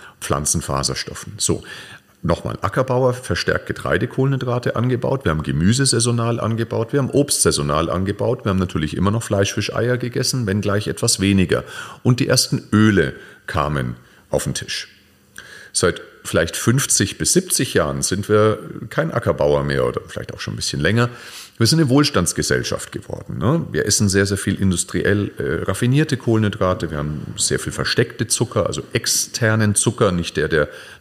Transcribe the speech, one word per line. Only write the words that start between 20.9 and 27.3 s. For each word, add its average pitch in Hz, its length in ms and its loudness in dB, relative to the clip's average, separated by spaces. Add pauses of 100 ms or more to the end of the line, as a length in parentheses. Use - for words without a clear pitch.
Wir 113 100 4
sind 156 120 4
eine 143 100 4
Wohlstandsgesellschaft 90 1040 2
geworden, - 460 -10
ne? 139 340 0
Wir - 140 -2
essen 104 240 2
sehr, 98 160 4
sehr 98 120 0
viel - 180 -2
industriell, 95 840 0
äh, 78 260 -4
raffinierte 123 540 0
Kohlenhydrate. 98 720 0
Wir 78 60 -4
haben 73 240 -4 (160)